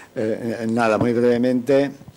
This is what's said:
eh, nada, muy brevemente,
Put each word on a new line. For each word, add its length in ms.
eh, 560
nada, 280
muy 140
brevemente, 760